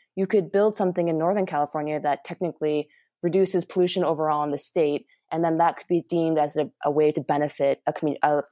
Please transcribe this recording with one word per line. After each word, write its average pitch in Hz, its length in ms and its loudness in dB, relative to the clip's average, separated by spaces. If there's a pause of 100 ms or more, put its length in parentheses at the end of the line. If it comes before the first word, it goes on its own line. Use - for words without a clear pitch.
(140)
you 190 120 -2
could 190 260 0
build 208 240 2
something 180 320 0
in 165 80 0
Northern 175 300 0
California 151 540 -4
that 143 240 -2
technically 151 640 -4 (340)
reduces 175 420 2
pollution 180 400 0
overall 156 400 0
in 147 80 -2
the 143 60 -2
state, 147 480 -2 (260)
and 160 100 -2
then 165 160 2
that 170 180 2
could - 120 -20
be 170 200 0
deemed 160 300 2
as 147 180 0
a, 143 140 -2 (140)
a 147 60 2
way 151 200 4
to 156 100 -2
benefit 143 680 -2
a 156 60 -2
commu-, 147 300 -4
a 147 300 2